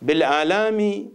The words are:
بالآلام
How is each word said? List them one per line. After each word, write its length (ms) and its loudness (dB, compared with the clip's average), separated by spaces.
بالآلام 1120 0